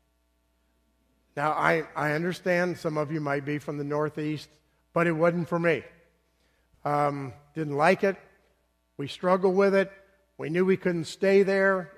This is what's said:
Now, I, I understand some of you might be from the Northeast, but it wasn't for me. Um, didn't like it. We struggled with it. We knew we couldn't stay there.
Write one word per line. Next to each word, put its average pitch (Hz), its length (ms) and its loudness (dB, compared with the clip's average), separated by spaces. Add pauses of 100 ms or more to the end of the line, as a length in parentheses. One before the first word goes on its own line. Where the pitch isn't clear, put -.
(1400)
Now, 147 140 0
I, 156 320 0 (140)
I 151 160 -2
understand 175 640 -2
some 151 200 -6
of 151 140 -4
you 160 80 -4
might 143 240 -4
be 147 140 -4
from 147 200 -8
the 147 60 -8
Northeast, 151 640 -4 (460)
but 170 120 2
it 170 60 2
wasn't 170 380 0
for 170 100 -2
me. 165 240 0 (1040)
Um, 143 480 -2 (200)
didn't 151 220 -6
like 175 300 2
it. 196 100 0 (800)
We 139 140 -8
struggled 185 440 2
with 196 220 4
it. 196 160 2 (460)
We 135 120 -8
knew 175 140 0
we 185 140 4
couldn't 175 260 -2
stay 196 400 4
there. 190 540 2